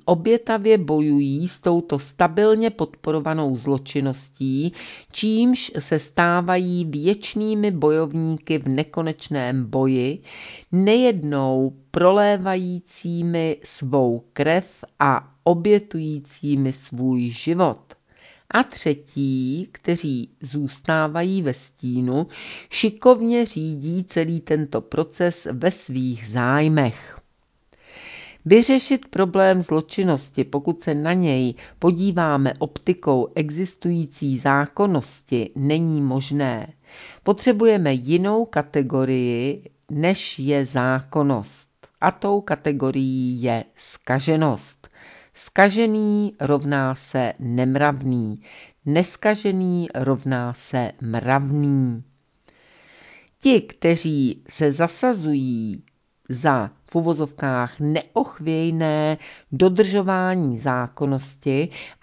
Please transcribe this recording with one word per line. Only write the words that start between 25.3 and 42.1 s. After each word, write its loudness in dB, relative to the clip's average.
ve 0
svých -6
zájmech. 0
Vyřešit 4
problém 4
zločinnosti, -2
pokud -4
se -2
na -2
něj 2
podíváme 0
optikou -2
existující -4
zákonnosti, 0
není 0
možné. -2
Potřebujeme 2
jinou 0
kategorii, -2
než -2
je 0
zákonnost. -2
A 4